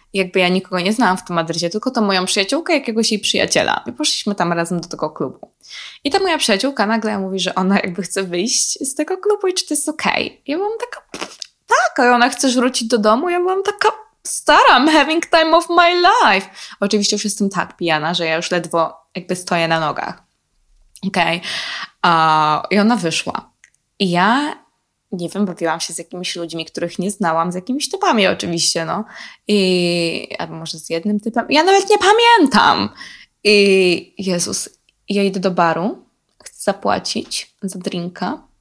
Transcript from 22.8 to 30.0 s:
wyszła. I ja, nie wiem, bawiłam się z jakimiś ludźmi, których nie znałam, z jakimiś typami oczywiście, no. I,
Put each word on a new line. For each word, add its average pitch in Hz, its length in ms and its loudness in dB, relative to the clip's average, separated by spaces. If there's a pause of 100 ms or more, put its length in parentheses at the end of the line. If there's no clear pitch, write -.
wyszła. - 540 -4 (480)
I 190 120 0
ja, 226 480 2 (540)
nie 175 160 -6
wiem, 196 180 -2
bawiłam 165 340 -4
się - 120 -8
z - 60 -8
jakimiś 180 380 -10
ludźmi, 165 280 -8
których - 340 -8
nie 196 120 -2
znałam, 170 420 -2
z - 20 -6
jakimiś 254 340 -6
typami 320 380 2
oczywiście, 175 580 -2
no. 170 200 -4 (440)
I, 175 800 0 (100)